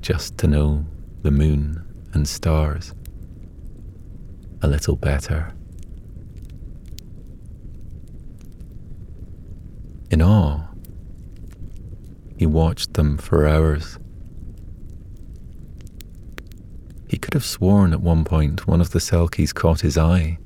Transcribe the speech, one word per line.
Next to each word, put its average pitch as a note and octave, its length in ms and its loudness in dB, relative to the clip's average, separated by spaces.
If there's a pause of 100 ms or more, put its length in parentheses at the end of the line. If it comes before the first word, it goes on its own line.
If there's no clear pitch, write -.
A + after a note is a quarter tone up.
just - 380 -2
to - 80 2
know D2 380 4 (380)
the D2+ 80 4
moon D2+ 540 2 (280)
and D2 160 2
stars D#2 640 0 (1700)
a D2+ 60 4
little C#2+ 280 2
better. C#2+ 560 -2 (4000)
In D#2+ 120 6
awe, D#2+ 420 6 (1700)
he F2 100 2
watched D#2+ 480 2
them D2 240 4
for D2+ 280 4
hours. D#2 520 4 (3000)
He - 100 2
could - 160 -4
have C3+ 100 2
sworn F#2+ 480 6
at D#2 80 2
one E2 240 6
point D2+ 420 2
one E2+ 140 6
of E2+ 100 4
the F2 100 2
selkies E2+ 540 2
caught D#2+ 260 6
his D2 180 4
eye E2 480 4